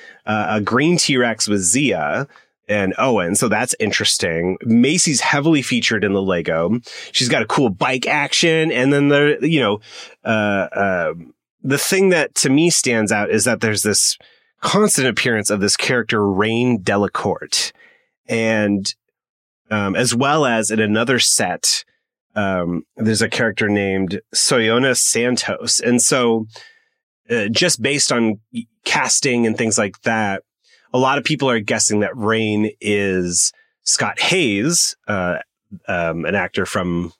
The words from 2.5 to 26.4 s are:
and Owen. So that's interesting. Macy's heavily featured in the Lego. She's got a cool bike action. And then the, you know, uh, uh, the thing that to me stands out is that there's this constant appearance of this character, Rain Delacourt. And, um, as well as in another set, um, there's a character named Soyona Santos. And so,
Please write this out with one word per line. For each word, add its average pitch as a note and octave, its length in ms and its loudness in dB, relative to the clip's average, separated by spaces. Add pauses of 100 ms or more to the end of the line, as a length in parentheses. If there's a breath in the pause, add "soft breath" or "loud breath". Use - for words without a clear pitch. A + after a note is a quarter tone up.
and G2+ 320 0
Owen. G#2+ 340 2
So A#2+ 140 0
that's A2 320 0
interesting. F#2 840 0
Macy's C3 580 2
heavily D3 420 2
featured A2+ 400 0
in G2+ 100 2
the G2 80 2
Lego. F2 580 0 (320 loud breath)
She's B2+ 160 -2
got A#2+ 140 0
a G#2+ 60 -4
cool C3+ 220 2
bike B2+ 360 -2
action. D#3+ 640 0
And B2+ 220 2
then C#3+ 160 4
the, D3 320 4
you D#3 180 2
know, G#2 220 0 (420 loud breath)
uh, G#2 480 0
uh, F2+ 420 0 (500)
the C3+ 160 0
thing F#3+ 300 2
that D#3+ 260 0
to - 160 0
me D#3+ 180 4
stands A2+ 420 0
out G#2 200 0
is G2+ 140 2
that A#2 160 0
there's G#2+ 200 0
this - 380 0 (420 soft breath)
constant F#3+ 460 2
appearance A2 420 0
of G2+ 120 0
this G2+ 140 2
character, A2+ 560 0
Rain A2+ 480 2
Delacourt. G2+ 920 -2 (560 soft breath)
And, G#2+ 680 0 (800)
um, G2+ 240 -2
as A#2 180 0
well C#3 320 2
as A2+ 240 0
in A2 100 0
another A2 380 2
set, - 640 0 (520)
um, F2+ 480 -2 (140)
there's A2+ 260 0
a G#2 60 -2
character A2+ 380 -2
named G2 540 0 (140)
Soyona A#2+ 600 2
Santos. A#2+ 840 -2
And A#2+ 200 2
so, A#2 460 0 (840 loud breath)